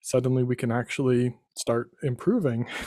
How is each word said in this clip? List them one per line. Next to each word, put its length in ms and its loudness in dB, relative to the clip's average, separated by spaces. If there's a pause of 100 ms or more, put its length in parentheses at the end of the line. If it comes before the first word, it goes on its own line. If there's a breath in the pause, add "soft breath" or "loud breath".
suddenly 420 2
we 120 0
can 160 -2
actually 640 0 (180)
start 360 -2 (100)
improving 640 0 (200 loud breath)